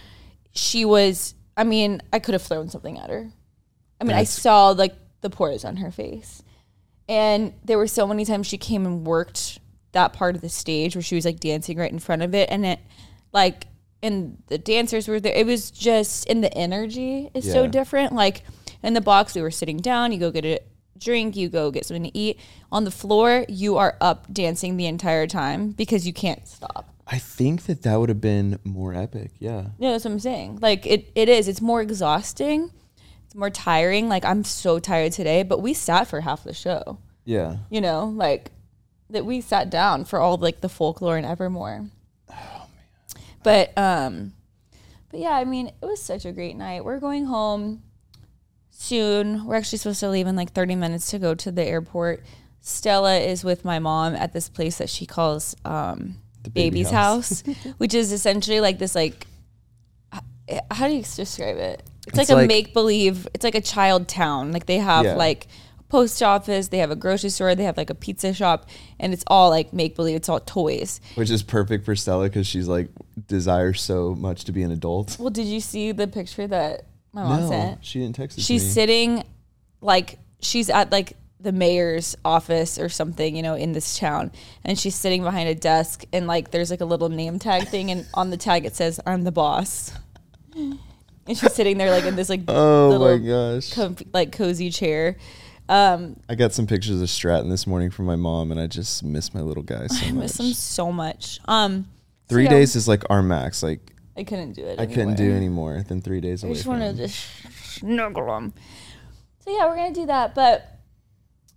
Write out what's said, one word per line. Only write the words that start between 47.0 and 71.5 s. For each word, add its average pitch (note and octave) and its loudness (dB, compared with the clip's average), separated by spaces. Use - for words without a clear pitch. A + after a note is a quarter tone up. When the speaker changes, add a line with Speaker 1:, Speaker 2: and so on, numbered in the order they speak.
Speaker 1:
going C#4+ -4
home G#3+ -4
soon. G#3+ -2
We're A3 -2
actually A3 -4
supposed G#3 -6
to G3+ 0
leave F#3 0
in, F#3+ 0
like, F3+ -4
thirty F#3 0
minutes E3+ -2
to G#3 -4
go E3+ 0
to F3 -8
the F3 0
airport. E3+ -4
Stella G3 2
is F3+ -2
with F3+ -2
my E3+ -2
mom D#3+ 0
at E3+ -4
this E3+ -6
place E3 -4
that - -6
she - -8
calls, D#3 -2
um, D#3 -6
Speaker 2:
The - -12
baby E3+ 0
Speaker 1:
Baby's F3+ -2
Speaker 2:
house. G#3 2
Speaker 1:
house, C#4 -8
Speaker 2:
<laughs> C4 -12
Speaker 1:
which A3+ 0
is A3 2
essentially, G#3 0
like, F#3+ 2
this, F#3+ -4
like, D#3+ -2
h-, - -6
how A#3 -2
do D4+ 0
you C4 -2
s-, - -10
describe G3 -6
it? F2+ -6
It's - -2
Speaker 2:
It's - -
Speaker 1:
like - 6
a C4 8
Speaker 2:
like C4 8
Speaker 1:
make-believe, G#3+ 2
it's - -4
like A3 0
a G#3+ 0
child F#3+ 2
town. D3 -2
Like, E3+ -4
they F3+ 2
have, F3+ 4
Speaker 2:
Yeah. G#2 2
Speaker 1:
like, D#3+ 0
a - -20
post B3 2
office, G3+ 2
they F#3 -2
have D#3 2
a D#3 -6
grocery F#3+ -2
store, F#3 2
they F#3+ 0
have, E3+ -2
like, D#3 -4
a - -6
pizza F#3+ -6
shop, F3 2
and F#3 -2
it's F3 -6
all, F#3 8
like, D#3+ 2
make-believe. D#3+ 0
It's E3 -6
all E3 0
toys. D3+ -2
Speaker 2:
Which A2+ 0
is A2 2
perfect G#2 0